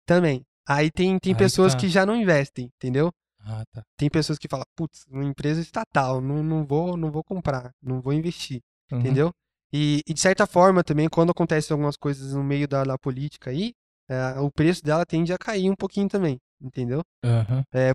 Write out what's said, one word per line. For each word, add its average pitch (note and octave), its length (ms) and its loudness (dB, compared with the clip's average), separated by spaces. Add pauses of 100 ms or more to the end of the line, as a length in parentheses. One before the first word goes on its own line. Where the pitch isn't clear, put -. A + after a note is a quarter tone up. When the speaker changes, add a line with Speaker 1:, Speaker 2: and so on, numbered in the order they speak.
Speaker 1:
também. E3 360 2 (240)
Aí D3+ 240 2
tem, F#3+ 280 0
tem F#3 160 0
Speaker 2:
Aí A2+ 40 -2
Speaker 1:
pessoas F#3 360 4
Speaker 2:
tá. B2+ 60 -4
Speaker 1:
que G3 100 0
já F#3+ 160 4
não A3 100 0
investem, C#3+ 640 0
entendeu? C3+ 320 0 (300)
Speaker 2:
Ah, G#2+ 300 -10
tá. A2+ 120 -16 (160)
Speaker 1:
Tem D3 100 2
pessoas D#3 300 -2
que - 100 -14
falam, C3 160 -6 (100)
"Putz, - 360 -10
uma C3+ 120 -8
empresa C#3+ 380 -2
estatal, C3+ 640 -2
não, C#3+ 200 -2
não D#3 220 -2
vou, E3 320 -2
não D#3+ 140 -4
vou D#3 120 -6
comprar, C3+ 480 -6 (120)
não B2+ 180 -6
vou C3+ 140 -2
investir", D#3 460 -4 (300)
Speaker 2:
Uhum. B2 100 -4
Speaker 1:
entendeu? C#3 300 2 (400)
E, D3 360 0
e E3 80 -4
de D3 60 -6
certa F#3+ 260 4
forma F3+ 360 6
também, D3+ 240 0
quando E3 240 2
acontecem D#3+ 440 0
algumas C#3+ 240 -2
coisas C3+ 340 -6
no C#3 100 -2
meio C#3+ 240 0
da, C#3 160 0
da C3+ 140 -2
política C3+ 540 -8
aí, G3 240 -4 (340)
é, C3 320 -4
o C#3+ 100 0
preço E3 320 0
dela D#3 220 0
tende E3+ 300 0
a - 40 -6
cair F#3+ 300 -2
um G3 80 2
pouquinho G3 320 -2
também, E3 300 0 (240)
entendeu? C3 400 -4 (200)
Speaker 2:
Aham. A#2 480 0
Speaker 1:
É, C3 240 2